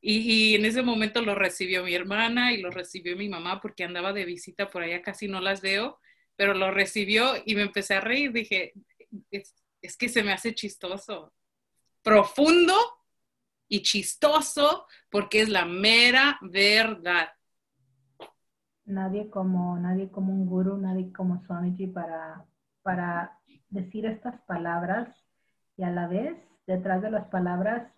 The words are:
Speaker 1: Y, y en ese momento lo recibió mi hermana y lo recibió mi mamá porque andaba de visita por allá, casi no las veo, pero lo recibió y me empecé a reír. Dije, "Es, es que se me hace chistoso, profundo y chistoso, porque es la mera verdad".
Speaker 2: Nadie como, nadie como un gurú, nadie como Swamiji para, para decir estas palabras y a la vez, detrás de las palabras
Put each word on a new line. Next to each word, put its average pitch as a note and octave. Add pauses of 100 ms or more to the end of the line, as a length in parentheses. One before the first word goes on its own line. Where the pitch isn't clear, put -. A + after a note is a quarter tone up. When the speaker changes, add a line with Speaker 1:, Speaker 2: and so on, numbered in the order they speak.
Speaker 1:
Y, A3
y -
en G#3
ese A3
momento A3+
lo G#3
recibió F#3
mi F3+
hermana A3+
y G#3
lo F3+
recibió F3+
mi G#3
mamá F3+
porque -
andaba F3
de G3
visita F3
por F3+
allá, E3+
casi G3+
no F#3+
las G3
veo, G3 (380)
pero G3+
lo F#3+
recibió G#3+ (120)
y G#3+
me G#3
empecé G3+
a F#3+
reír. B3+
Dije, G#3+ (580)
"Es, G3 (280)
es -
que B3
se A#3+
me G3+
hace A3
chistoso, F#3+ (680)
profundo D#4 (920)
y G3+
chistoso, D4 (220)
porque G#3
es A3
la F#3
mera A#3+
verdad". F#3+ (1600)
Speaker 2:
Nadie G3
como, F3+
nadie F#3
como F#3+
un F#3+
gurú, F#3
nadie F#3
como F3+
Swamiji F3+
para, E3 (380)
para F3 (320)
decir G3
estas A3
palabras F3 (680)
y F#3
a F3
la F3
vez, A#3 (320)
detrás F#3
de G#3+
las G#3+
palabras F#3+